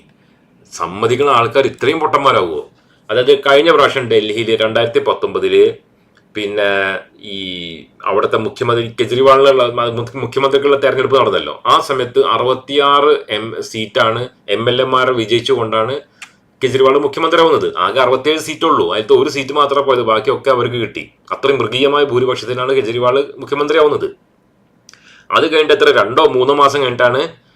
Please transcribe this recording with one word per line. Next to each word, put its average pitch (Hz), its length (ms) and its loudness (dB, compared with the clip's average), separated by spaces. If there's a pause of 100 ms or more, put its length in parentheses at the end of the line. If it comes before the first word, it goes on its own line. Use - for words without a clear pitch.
(720)
സമ്മതിക്കുന്ന 113 580 -2
ആൾക്കാർ 123 360 2
ഇത്രയും 131 340 -2
പൊട്ടന്മാരാകുമോ? 127 680 0 (420)
അതായത് 123 280 2
കഴിഞ്ഞ 143 320 4
പ്രാവശ്യം 135 380 2
ഡൽഹിയിൽ 110 480 0
രണ്ടായിരത്തി 110 420 0
പത്തൊമ്പതില് 98 720 0 (640)
പിന്നെ 101 640 -2 (220)
ഈ 90 640 -12 (200)
അവിടുത്തെ 107 320 -2
മുഖ്യമന്ത്രി 117 640 -4
കെജ്രിവാളിനുള്ള 131 680 4
മ-, 120 240 -4
മുഖ്യ-, 117 280 -8
മുഖ്യമന്ത്രിക്കുള്ള 135 640 0
തെരഞ്ഞെടുപ്പ് 127 380 0
നടന്നല്ലോ. 85 460 -4
ആ 143 140 2
സമയത്ത് 127 460 -2
അറുപത്തിയാറ് 139 1080 0
എം-, 107 260 -8
സീറ്റാണ് 113 680 -2 (200)
എം 110 200 -2
എൽ 123 140 0
എമാരെ 131 300 0
വിജയിച്ചുകൊണ്ടാണ് 117 880 -2 (640)
കെജ്രിവാൾ 131 340 2
മുഖ്യമന്ത്രിയാവുന്നത്. 147 800 2
ആകെ 101 220 0
അറുപത്തിയേഴ് 131 400 0
സീറ്റുള്ളൂ, 143 520 -2
അതിലത്തെ 107 220 0
ഒരു 131 140 2
സീറ്റ് 135 240 -6
മാത്രമേ 139 300 0
പോയത്, 127 200 0
ബാക്കിയൊക്കെ 110 480 0
അവർക്ക് 120 240 0
കിട്ടി. 107 360 -8 (220)
അത്രയും 135 260 0
മൃഗീയമായ 135 460 0
ഭൂരിപക്ഷത്തിലാണ് 127 680 -2
കെജ്രിവാൾ 123 520 0 (140)
മുഖ്യമന്ത്രിയാവുന്നത്. 143 720 0 (1200)
അത് 151 220 0
കഴിഞ്ഞിട്ട് 151 200 2
എത്ര 139 300 4
രണ്ടോ 127 220 2
മൂന്നോ 131 300 2
മാസം 143 260 2
കഴിഞ്ഞിട്ടാണ് 127 480 0 (280)